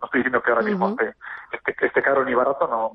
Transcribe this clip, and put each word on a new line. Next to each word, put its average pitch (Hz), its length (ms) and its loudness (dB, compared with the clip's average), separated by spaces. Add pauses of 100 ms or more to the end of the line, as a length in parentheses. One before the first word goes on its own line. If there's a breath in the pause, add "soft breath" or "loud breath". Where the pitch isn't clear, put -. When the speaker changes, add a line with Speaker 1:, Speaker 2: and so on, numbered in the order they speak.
Speaker 1:
no - 40 -8
estoy 131 140 0
diciendo 120 220 0
que 123 80 0
ahora 117 140 4
mismo 139 240 0
Speaker 2:
Ujú. 220 120 -2
Speaker 1:
esté, 110 140 -2 (560 loud breath)
esté, - 160 -2
esté 135 160 2
caro 135 220 2
ni 127 100 -2
barato, 139 340 2
no, 113 260 -2